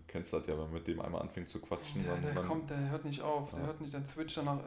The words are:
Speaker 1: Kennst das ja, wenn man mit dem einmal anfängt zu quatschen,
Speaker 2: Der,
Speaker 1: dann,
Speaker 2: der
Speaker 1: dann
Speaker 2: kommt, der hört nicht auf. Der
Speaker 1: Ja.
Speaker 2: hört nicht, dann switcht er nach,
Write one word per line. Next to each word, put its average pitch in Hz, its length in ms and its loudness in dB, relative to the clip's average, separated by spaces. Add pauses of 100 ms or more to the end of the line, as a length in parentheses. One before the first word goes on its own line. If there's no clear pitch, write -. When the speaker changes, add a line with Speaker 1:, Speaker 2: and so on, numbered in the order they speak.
Speaker 1:
Kennst - 260 -4
das 80 140 2
ja, 78 80 2
wenn 78 100 2
man 78 100 -2
mit 82 120 -2
dem - 140 2
einmal 82 220 0
anfängt 85 260 -4
zu 82 120 -6
quatschen, - 420 -2
Speaker 2:
Der, 90 100 2
Speaker 1:
dann, 113 100 2
Speaker 2:
der 147 120 2
Speaker 1:
dann 90 100 2
Speaker 2:
kommt, 160 260 0
der 139 200 2
hört 151 140 0
nicht 143 180 0
auf. 147 300 2
Der 135 80 -4
Speaker 1:
Ja. 139 60 0
Speaker 2:
hört 151 140 -2
nicht, 143 140 -4
dann 139 120 -2
switcht 156 300 -2
er 156 80 2
nach, 143 220 4